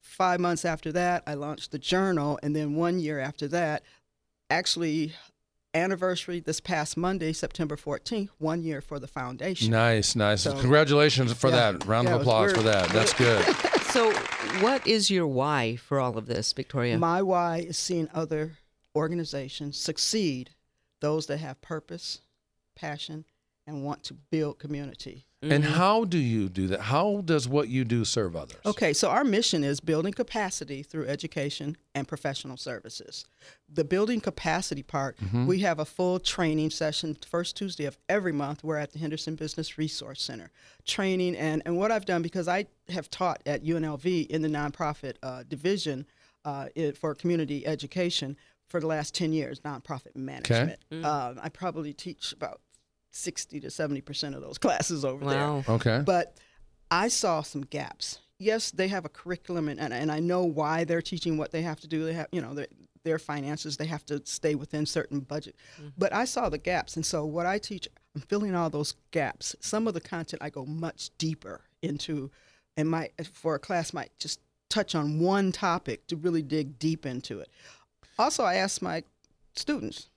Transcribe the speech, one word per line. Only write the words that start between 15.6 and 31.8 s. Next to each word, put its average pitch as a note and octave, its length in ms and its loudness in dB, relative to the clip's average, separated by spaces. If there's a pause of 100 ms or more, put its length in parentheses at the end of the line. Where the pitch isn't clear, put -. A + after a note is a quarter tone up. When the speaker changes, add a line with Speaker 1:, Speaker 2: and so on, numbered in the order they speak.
Speaker 3:
for C#3 240 0
all B2 180 0
of G#2+ 80 -8
this, A#2+ 260 -2
Victoria? B2 460 0
Speaker 1:
My E3+ 240 2
why F3 360 2
is E3+ 200 -6
seeing E3 340 0
other D#3+ 440 -2 (400)
organizations D3+ 840 -4
succeed, D#3 720 0 (500)
those D3+ 260 0
that C#3+ 120 -2
have C#3+ 240 -10
purpose, - 580 -10 (540)
passion, D#3 500 -8 (440)
and C#3+ 160 -6
want C#3+ 200 -6
to C#3 100 -10
build D3+ 440 -2
community. C#3+ 680 -10 (140)
Speaker 2:
And D3 220 6
Speaker 3:
Mm-hmm. D3+ 120 4
Speaker 2:
how G3+ 300 6
do F3+ 120 0
you A2+ 320 4
do F#2 200 0
that? F#2+ 120 0
How F3 420 2
does D#3+ 240 2
what C#3 220 2
you B2+ 160 2
do A#2 220 2
serve F#2+ 280 0
others? D2+ 300 -8
Speaker 1:
Okay, G3+ 300 2
so F#3+ 160 4
our A#3+ 140 4
mission G3+ 380 4
is C#3 160 0
building E3 360 0
capacity F3+ 680 -4
through D3+ 240 -8
education D3 680 -4 (180)